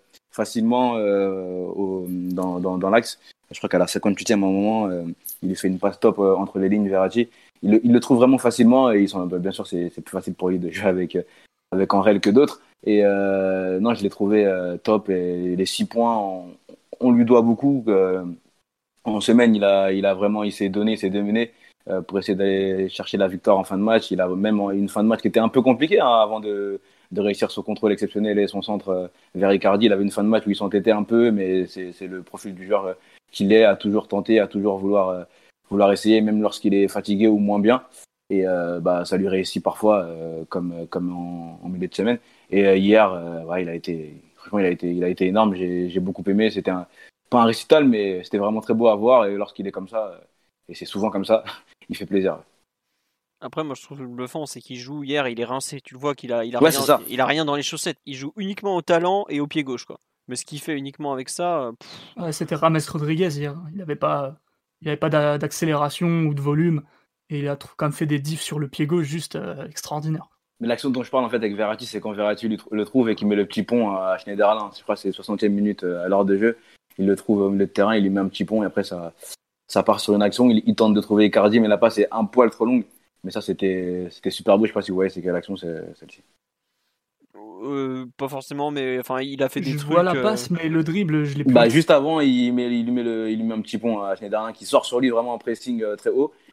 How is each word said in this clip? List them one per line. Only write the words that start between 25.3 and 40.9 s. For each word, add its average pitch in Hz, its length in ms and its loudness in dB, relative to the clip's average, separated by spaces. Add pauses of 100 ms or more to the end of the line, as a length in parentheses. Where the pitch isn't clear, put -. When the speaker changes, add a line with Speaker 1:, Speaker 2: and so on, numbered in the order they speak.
Speaker 1:
un 113 80 4
peu 127 140 2
compliquée, 131 360 2
hein, 165 80 4
avant 110 320 2
de, 101 420 -6 (300)
de 92 100 -4
réussir 101 300 0
son 101 120 -8
contrôle 107 280 -2
exceptionnel 104 480 -2
et 101 80 4
son 95 160 -6
centre, 101 280 -6
euh, 92 180 -4 (260)
vers 98 180 4
Icardi. 98 340 4
Il 104 60 4
avait 98 120 2
une 101 80 -2
fin 107 100 -2
de 104 60 2
match 110 180 2
où 104 40 2
il 95 60 0
s'entêtait 101 360 2
un 107 100 0
peu, 117 300 4
mais 92 340 0
c'est, 90 260 -12
c'est 95 140 -14
le 92 160 -12
profil 95 320 -14
du 92 140 -14
joueur, 101 180 0
euh, 92 80 -6 (380)
qu'il 101 200 0
est, 110 120 8
à 101 100 6
toujours 101 320 -2
tenter, 104 320 2
à 98 80 4
toujours 98 320 -2
vouloir, 98 300 0
euh, 90 160 -6 (440)
vouloir 101 220 4
essayer, 107 300 4
même 107 200 2
lorsqu'il 104 340 0
est 98 120 4
fatigué 101 400 0
ou 107 120 6
moins 104 200 0
bien. 117 240 2 (480)
Et, 95 160 0
euh, 87 320 -2
bah, 87 280 0
ça 95 100 -2
lui 95 100 0
réussit 92 360 -2
parfois, 104 420 2
euh, 82 460 -10
comme, 87 380 -6
comme 90 280 -6